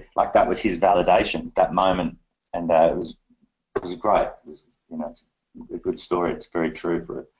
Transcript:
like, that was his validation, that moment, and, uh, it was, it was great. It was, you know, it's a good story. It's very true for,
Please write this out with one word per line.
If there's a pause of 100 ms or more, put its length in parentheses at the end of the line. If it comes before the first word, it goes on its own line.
(180)
like,
that
was
his
validation,
that
moment, (360)
and,
uh,
it
was, (640)
it
was
great.
It
was, (260)
you
know,
it's (480)
a
good
story.
It's
very
true
for, (120)